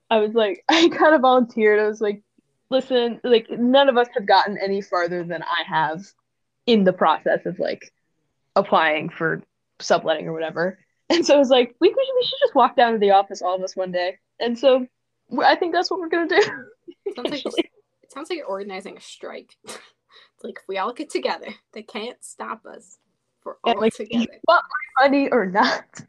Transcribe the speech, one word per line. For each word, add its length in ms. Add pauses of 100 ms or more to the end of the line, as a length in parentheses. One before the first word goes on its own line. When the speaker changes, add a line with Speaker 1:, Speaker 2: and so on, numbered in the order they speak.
(100)
Speaker 1:
I 80
was 160
like, 320
<laughs> 20
I 200
kinda 300
volunteered. 600
I 80
was 140
like, 220 (480)
"Listen, 520
like, 280
none 380
of 80
us 180
have 120
gotten 320
any 240
farther 420
than 180
I 240
have 380 (600)
in 180
the 80
process 540
of, 140
like, 320 (640)
applying 540
for 320 (380)
subletting 460
or 60
whatever." 460 (320)
And 160
so 100
I 20
was 120
like, 300
"We, 100
we 40 (100)
should, 120
we 80
should 160
just 160
walk 180
down 200
to 40
the 140
office, 300
all 120
of 80
us, 140
one 160
day." 260 (220)
And 180
so 280 (440)
w-, 180
I 60
think 200
that's 160
what 100
we're 80
gonna 200
do. 120
<laughs> 760
Speaker 2:
Sounds 160
like 40 (120)
Speaker 1:
Actually. 240 (320)
Speaker 2:
it 100
sounds 180
like 80
you're 100
organizing 480
a 40
strike. 640
<laughs> 140 (580)
It's 80
like, 140
if 100
we 80
all 160
get 160
together, 400 (240)
they 100
can't 400
stop 440
us. 320 (460)
We're 100 (100)
Speaker 1:
Yeah, 100
Speaker 2:
all 60
Speaker 1:
like, 160
"Do 140
you 80
Speaker 2:
together. 280
Speaker 1:
want 180 (360)
my 80
money 220
or 160
not? 380 (240)